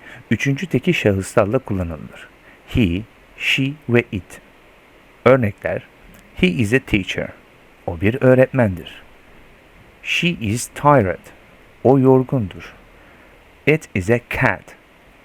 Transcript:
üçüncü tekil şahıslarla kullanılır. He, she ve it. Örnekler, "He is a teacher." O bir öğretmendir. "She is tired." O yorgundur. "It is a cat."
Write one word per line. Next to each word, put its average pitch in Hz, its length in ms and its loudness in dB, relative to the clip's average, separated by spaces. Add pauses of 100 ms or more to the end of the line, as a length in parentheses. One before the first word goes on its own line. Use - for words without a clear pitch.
(320)
üçüncü 139 360 -2
tekil 160 260 -2
şahıslarla 104 680 0
kullanılır. 85 720 -8 (380)
He, 95 340 0 (360)
she - 340 -2 (180)
ve 117 220 4
it. - 300 -10 (840)
Örnekler, 117 580 0 (520)
"He 185 120 2
is 123 260 0
a 131 60 4
teacher." - 480 -4 (600)
O 85 140 -8
bir 110 200 0
öğretmendir. 127 840 2 (1000)
"She - 240 -2
is 117 400 -4
tired." 127 580 0 (580)
O 131 160 6
yorgundur. 127 760 0 (920)
"It 156 280 0
is 92 140 -4
a 120 100 4 (100)
cat." - 460 -2 (480)